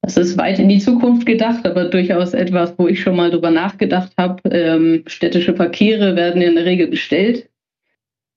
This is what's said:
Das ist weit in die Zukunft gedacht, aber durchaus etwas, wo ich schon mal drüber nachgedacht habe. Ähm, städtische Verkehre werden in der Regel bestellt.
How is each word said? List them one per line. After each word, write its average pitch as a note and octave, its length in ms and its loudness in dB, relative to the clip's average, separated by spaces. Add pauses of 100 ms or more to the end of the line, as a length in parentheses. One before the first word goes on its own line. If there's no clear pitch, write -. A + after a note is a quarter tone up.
Das G3 140 -4
ist F3 220 0
weit F#3+ 200 -2
in G3 120 4
die G3+ 100 6
Zukunft A#3+ 460 2
gedacht, A3+ 400 0
aber F3 200 0
durchaus F3+ 480 0
etwas, F3 440 -2
wo F3 100 2
ich F#3 140 0
schon F#3 140 0
mal F3 140 2
drüber E3 220 0
nachgedacht F#3 680 -2
habe. F3+ 320 -4
Ähm, E3 580 0
städtische F3 480 -2
Verkehre G3 600 0
werden F3 260 0
in E3+ 140 2
der E3+ 100 0
Regel F3+ 220 0
bestellt. G#3+ 640 -2 (880)